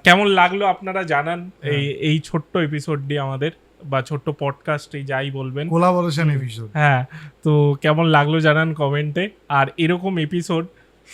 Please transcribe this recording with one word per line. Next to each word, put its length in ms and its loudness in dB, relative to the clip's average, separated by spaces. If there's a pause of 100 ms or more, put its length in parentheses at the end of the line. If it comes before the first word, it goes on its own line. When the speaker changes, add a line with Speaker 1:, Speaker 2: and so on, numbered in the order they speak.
Speaker 1:
কেমন 240 2
লাগলো 380 2
আপনারা 380 -2
জানান 480 -4 (100)
Speaker 2:
হ্যাঁ। 120 -4
Speaker 1:
এই, 140 -2
এই 320 -2
ছোট্ট 380 -6
এপিসোডটি 600 -4
আমাদের, 340 -4 (340)
বা 160 -2
ছোট্ট 280 -6 (100)
পডকাস্ট, 560 -4
এই 80 -8
যাই 280 -4
বলবেন। 380 -6
Speaker 2:
কোলাবোরেশন 600 2
Speaker 1:
হুম। 80 0
Speaker 2:
এপিসোড। 360 -8
Speaker 1:
হ্যাঁ, 320 2 (380)
তো 380 4
কেমন 240 4
লাগলো 340 4
জানান 340 4
কমেন্টে। 560 -2 (200)
আর 180 4 (100)
এরকম 400 0
এপিসোড 480 -2 (480)